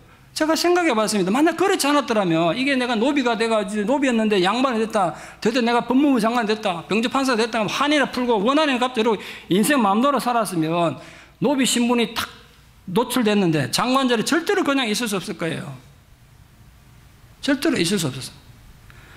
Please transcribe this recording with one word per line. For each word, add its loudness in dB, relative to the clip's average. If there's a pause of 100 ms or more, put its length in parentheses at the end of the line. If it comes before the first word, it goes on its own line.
(320)
제가 0
생각해 2
봤습니다. 0
만약 2
그렇지 0
않았더라면, 2
이게 0
내가 0
노비가 0
돼가지고, -2
노비였는데 2
양반이 0
됐다, 0 (260)
드디어 0
내가 2
법무부 4
장관이 0
됐다, -4
병조판사가 0
됐다 0
하면 -2
한이나 0
풀고 0
원한이나 2
갚고 -2
이러고 2 (320)
인생 2
마음대로 2
살았으면, -2 (420)
노비 2
신분이 0
탁 -6 (580)
노출됐는데 0
장관 0
자리에 0
절대로 0
그냥 0
있을 -2
수 -4
없을 -8
거예요. -8 (1600)
절대로 0
있을 0
수 -2
없었어요. -8 (840)